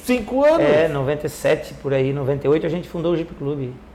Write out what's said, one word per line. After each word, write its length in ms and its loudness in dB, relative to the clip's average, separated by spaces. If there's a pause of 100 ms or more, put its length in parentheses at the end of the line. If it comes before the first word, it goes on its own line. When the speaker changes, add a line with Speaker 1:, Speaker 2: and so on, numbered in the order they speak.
Speaker 1:
cinco 400 0
anos. 160 6
Speaker 2:
É, 260 4
noventa 400 -2
e 40 -6
sete, 440 -2
por 180 -6
aí, 200 2
noventa 340 -2
e 40 4
oito, 160 2
a 20 0
gente 200 -4
fundou 240 -2
o 40 0
Jeep 180 -6
Clube. 380 -6 (220)